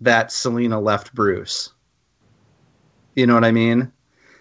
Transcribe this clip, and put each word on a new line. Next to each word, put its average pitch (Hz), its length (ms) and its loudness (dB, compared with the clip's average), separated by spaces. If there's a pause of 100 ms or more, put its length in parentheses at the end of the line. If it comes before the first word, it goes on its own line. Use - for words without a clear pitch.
that 113 320 2
Selina 117 480 -2
left 104 340 -2
Bruce. 101 560 -4 (1400)
You 127 120 2
know 120 80 4
what 117 100 4
I 113 80 4
mean? 117 400 0 (480)